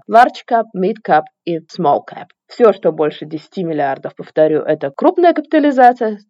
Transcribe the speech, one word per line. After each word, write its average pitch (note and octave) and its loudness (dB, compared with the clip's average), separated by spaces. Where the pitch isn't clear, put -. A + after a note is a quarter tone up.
large A#3 2
cap, A3+ 0
mid F#3+ -4
cap D#3 2
и E3 -6
small D3+ -2
cap. - -14
Все, G#3+ 2
что F3 -2
больше D#3 -6
десяти D#3+ -12
миллиардов, D3 -6
повторю, D#3 -2
это D3 -4
крупная E4+ 2
капитализация. B3+ 0